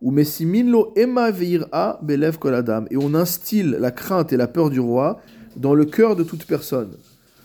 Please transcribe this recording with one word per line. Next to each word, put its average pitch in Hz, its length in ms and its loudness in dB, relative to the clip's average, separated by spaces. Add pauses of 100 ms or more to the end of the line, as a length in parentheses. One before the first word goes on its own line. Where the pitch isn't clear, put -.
ou 127 100 -2
mesimin 160 540 0
lo 226 320 2
ema 240 340 2
veira 175 720 -2
belev 156 360 0
kol 135 160 0
adam, 113 360 -2
et - 60 -4
on 143 180 0
instille 175 640 0
la 123 120 0
crainte 170 420 -2
et 127 60 2
la 120 100 2
peur 156 220 0
du 131 100 0
roi 127 400 0 (360)
dans 135 180 2
le 151 100 6
cœur 214 320 2
de 165 80 0
toute 160 220 -8
personne. 127 500 -4 (480)